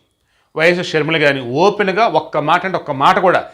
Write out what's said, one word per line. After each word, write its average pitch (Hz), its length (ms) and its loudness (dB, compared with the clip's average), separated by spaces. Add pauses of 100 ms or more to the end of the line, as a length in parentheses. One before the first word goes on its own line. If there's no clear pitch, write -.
(560)
వైఎస్ 175 340 0
షర్మిల 156 280 -2
కానీ 139 240 0
ఓపెన్గా 190 680 0
ఒక్క 156 300 -4
మాట 156 280 0
అంటే 185 120 -4
ఒక్క 151 140 -8
మాట 147 280 2
కూడా, 175 340 0